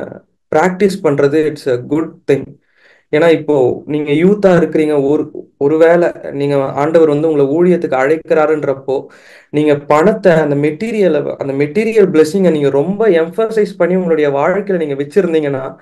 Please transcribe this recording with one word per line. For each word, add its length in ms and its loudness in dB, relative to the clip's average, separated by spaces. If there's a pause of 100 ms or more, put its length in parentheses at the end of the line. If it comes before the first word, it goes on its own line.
(540)
practice 480 0
பண்றது, 540 0
it's 140 -6
a 180 -2
good 220 -4 (220)
thing. 120 0 (720)
ஏன்னா 140 4
இப்போ 560 0
நீங்க 260 -4
யூத்தா 380 2
இருக்கிறீங்க, 580 2
ஒரு, 220 -2 (260)
ஒருவேளை 560 2 (200)
நீங்க 320 -2
ஆண்டவர் 440 2
வந்து 220 0
உங்களை 260 0
ஊழியத்துக்கு 380 2 (100)
அழைக்கிறாருன்றப்போ, 1000 -2 (440)
நீங்க 260 2
பணத்தை, 560 2
அந்த 220 0
மெட்டீரியலை, 800 -2
அந்த 280 -4
material 460 0
பிளெஸிங்கை 400 2
நீங்க 200 0
ரொம்ப 380 0
emphasize 680 -2
பண்ணி 180 0
உங்களுடைய 360 0
வாழ்க்கையில 460 0
நீங்க 180 -4
வச்சிருந்தீங்கன்னா, 880 -4